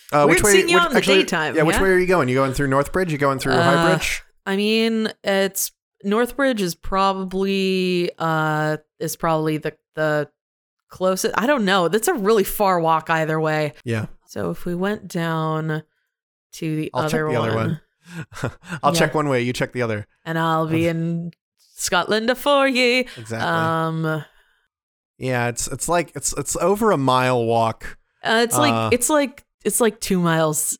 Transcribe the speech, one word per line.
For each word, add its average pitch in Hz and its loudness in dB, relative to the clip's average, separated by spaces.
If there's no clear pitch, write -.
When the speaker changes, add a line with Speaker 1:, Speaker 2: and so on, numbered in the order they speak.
Speaker 1:
uh, 147 4
Speaker 2:
We - 6
Speaker 1:
which 359 6
Speaker 2:
haven't 269 4
Speaker 1:
way? 202 8
Speaker 2:
seen 180 2
you 175 4
Speaker 1:
Which, 175 6
Speaker 2:
out - 2
in - -4
the 220 2
Speaker 1:
actually, 185 4
Speaker 2:
daytime, 156 0
Speaker 1:
yeah, 160 4
which 180 2
Speaker 2:
yeah? 185 2
Speaker 1:
way 190 2
are 185 4
you 185 2
going? 170 2
You 127 0
going 135 0
through 143 0
North 139 0
Bridge? 185 -2
You 147 -4
going 139 0
through - -2
High 170 4
Speaker 2:
Uh, 170 4
Speaker 1:
Bridge? - -4
Speaker 2:
I 196 -2
mean, 220 0
it's, 196 -2
North 220 0
Bridge 262 0
is 175 -2
probably, 185 0
uh, 156 -2
is 160 -6
probably 156 0
the, 156 -8
the 151 -2
closest. 185 -2
I 208 0
don't 269 2
know. 180 4
That's 214 0
a 370 2
really 208 2
far 190 0
walk 160 0
either 160 0
way. 156 -2
Speaker 1:
Yeah. 113 -2
Speaker 2:
So - -6
if - -8
we 175 -4
went 196 -4
down 160 -4
to 156 -6
the 156 -4
Speaker 1:
I'll 127 -2
Speaker 2:
other 151 -2
Speaker 1:
check 156 0
the 117 0
Speaker 2:
one. 113 0
Speaker 1:
other 110 0
one. 131 -2
<laughs> - -8
I'll 143 2
Speaker 2:
Yeah. 165 0
Speaker 1:
check 151 2
one 151 0
way. 127 2
You 123 0
check - -4
the 123 -4
other. 107 -4
Speaker 2:
And 165 -4
I'll 160 0
be 160 0
Speaker 1:
Um, 165 -2
Speaker 2:
in 170 -4
Scotland 214 0
afore 269 2
ye. 247 2
Speaker 1:
Exactly. 160 -10
Speaker 2:
Um, 160 -2
Speaker 1:
Yeah, 123 -2
it's, - -6
it's - -8
like, 165 -2
it's, - -6
it's - -6
over 202 2
a 165 4
mile 127 2
walk. 113 -2
Speaker 2:
uh, 226 2
it's 240 0
like, 285 4
Speaker 1:
Uh, 226 0
Speaker 2:
it's 240 2
like, 285 0
it's 208 0
like 220 2
two 185 0
miles, 160 0